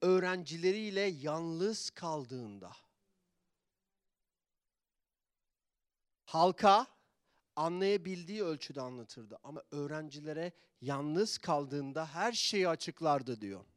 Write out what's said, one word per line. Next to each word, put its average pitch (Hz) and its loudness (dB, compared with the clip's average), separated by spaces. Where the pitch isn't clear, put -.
öğrencileriyle 185 2
yalnız 165 -2
kaldığında 123 -8
halka 196 6
anlayabildiği 185 0
ölçüde 147 -4
anlatırdı 120 -12
ama 143 -14
öğrencilere 151 -6
yalnız 147 -2
kaldığında 143 -2
her 196 0
şeyi 196 2
açıklardı 143 0
diyor. 98 -8